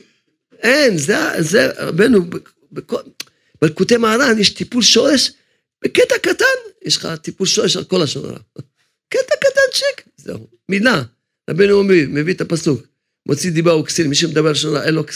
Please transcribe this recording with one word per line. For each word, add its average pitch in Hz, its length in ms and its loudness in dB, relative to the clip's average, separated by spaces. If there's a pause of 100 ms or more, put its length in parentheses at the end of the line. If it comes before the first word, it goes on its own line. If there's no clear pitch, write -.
(580)
אין, 247 400 2
זה, 156 200 0 (220)
זה, 156 380 2
רבנו, 214 440 2
ב-, 175 160 -6 (340)
בכל, - 300 -10 (600)
בלקוטי 185 360 2
מהר"ן 226 420 2
יש 196 100 2
טיפול 233 340 -4
שורש, 269 480 2 (520)
בקטע - 380 2
קטן, 370 240 0 (360)
יש - 160 -2
לך - 100 -10 (140)
טיפול 180 260 -6
שורש 196 300 0
על 165 60 -8
כל 185 200 -2
לשון - 220 -6
הרע. - 140 -14 (720)
קטע 508 260 -2
קטנצ'יק, 539 720 -2 (100)
זהו, - 300 -16 (220)
מילה. 196 340 0 (460)
רבנו 202 240 2
אומר, 202 220 4 (120)
מביא 151 260 -2
את 180 80 -8
הפסוק, 165 420 -2 (420)
"מוציא 143 260 -2
דיבה 165 200 2
הוא 160 140 0
כסיל", 165 220 -2
מי 139 80 -2
שמדבר 156 360 0
לשון 151 240 -2
הרע, 127 100 -4
אין 165 80 0
לו, 156 100 -2 (120)